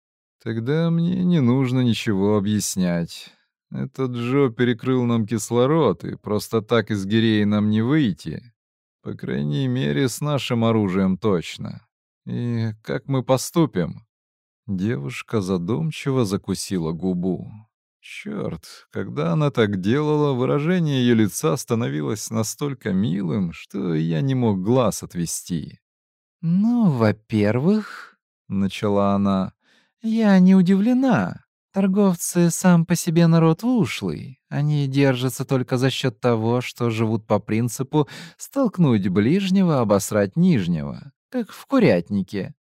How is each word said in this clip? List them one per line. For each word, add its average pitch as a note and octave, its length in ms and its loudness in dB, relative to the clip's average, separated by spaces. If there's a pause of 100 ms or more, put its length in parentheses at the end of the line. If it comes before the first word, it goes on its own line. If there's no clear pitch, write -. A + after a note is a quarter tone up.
(420)
«Тогда B2+ 480 -2
мне E3+ 340 0
не F3 160 4
нужно B2+ 400 2
ничего G#2+ 560 2
объяснять. F#2 960 -2 (380)
Этот C3 420 -6
Джо B2 380 0
перекрыл B2 540 0
нам A#2 220 0
кислород, A#2+ 760 0
и F#2+ 120 -8
просто G#2 440 -4
так A2 300 0
из G2 160 -4
Гиреи A2 380 2
нам G#2 260 2
не G#2+ 100 2
выйти. A#2 720 -2 (500)
По G#2+ 120 -10
крайней C3+ 520 -4
мере, C#3 420 0
с - 120 -8
нашим C3 440 -2
оружием G2 520 2
точно. - 680 -4 (400)
И A#2+ 460 -4 (100)
как C#3 260 -8
мы C3+ 140 -2
поступим?» B2 840 -2 (600)
Девушка A#2 760 -4
задумчиво B2 840 -2
закусила F#2 680 -4
губу. F2+ 600 -4 (480)
Черт, - 920 -12
когда A#2+ 420 -6
она D3 180 0
так G#2 300 2
делала, D3 520 2
выражение C#3+ 680 0
ее A#2+ 120 6
лица A2+ 420 2
становилось B2+ 720 -4
настолько A2+ 640 -6
милым, A2 600 -2
что F#3 420 -6
я D#3+ 280 -2
не C3+ 120 0
мог A2 280 0
глаз A2+ 400 0
отвести. D#2+ 800 -8 (600)
«Ну, G#3 500 2
во-первых, — A#2 1300 0 (300)
начала G2+ 640 0
она, — G2 380 0 (500)
я A3 360 2
не F#3 160 8
удивлена. G3 880 2 (280)
Торговцы F#3+ 800 2
сам E3+ 360 4
по F3 80 0
себе E3+ 320 2
народ E3 380 4
ушлый. C3 760 -2 (100)
Они C#3+ 380 0
держатся C3 580 2
только B2+ 320 -2
за B2+ 140 2
счет - 300 -4
того, A#2 420 0
что A#2+ 280 -4
живут A2 360 -2
по G#2 120 2
принципу B2 680 -2 (300)
«столкнуть D#3 680 0
ближнего, E3+ 720 2
обосрать G2+ 560 0
нижнего», F2 760 0 (200)
как B3 200 -6
в - 160 -20
курятнике. G2+ 880 0 (120)